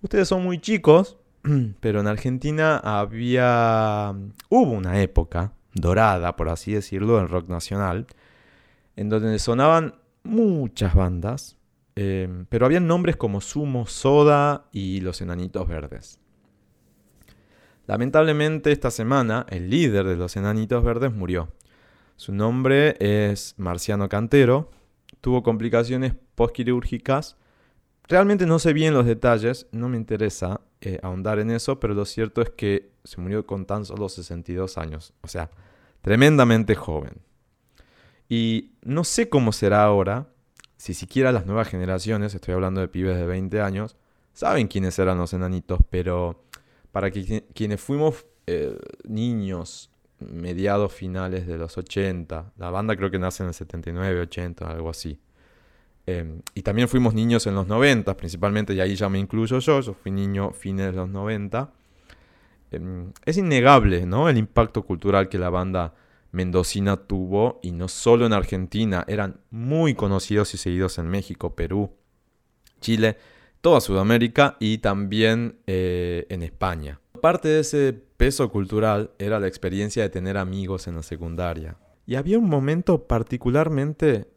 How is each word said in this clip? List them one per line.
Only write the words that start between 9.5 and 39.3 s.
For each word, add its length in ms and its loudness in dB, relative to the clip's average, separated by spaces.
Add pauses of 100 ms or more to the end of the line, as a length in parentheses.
muchas 720 0
bandas, 640 -2 (400)
eh, 520 -6
pero 160 2
habían 220 4
nombres 280 2
como 260 -2
Sumo, 440 -4
Soda 840 4
y 300 -4
Los 200 -6
Enanitos 460 -6
Verdes. 520 -10 (1700)
Lamentablemente, 840 2
esta 180 0
semana, 600 0
el 200 -6
líder 360 2
de 100 0
Los 200 -4
Enanitos 480 0
Verdes 300 0
murió. 400 -4 (600)
Su 180 -12
nombre 680 2
es 580 0
Marciano 520 -4
Cantero. 640 4 (500)
Tuvo 220 0
complicaciones 680 0 (200)
posquirúrgicas. 1040 -2 (680)
Realmente 400 4
no 120 4
sé 140 4
bien 200 4
los 120 6
detalles, 680 2
no 180 -6
me 80 -4
interesa, 640 -4 (200)
eh, 220 -6
ahondar 360 -4
en 120 -2
eso, 280 -4
pero 140 -2
lo 120 -2
cierto 360 -4
es 80 0
que 420 -2 (120)
se 180 -16
murió 240 -4
con 200 -8
tan 200 -6
solo 240 -8
sesenta 420 -12
y 40 -6
dos 220 -6
años. 440 -10
O 60 -18
sea, 240 -10 (500)
tremendamente 760 6
joven. 460 -8 (1080)
Y 540 -2
no 220 -2
sé 260 0
cómo 220 4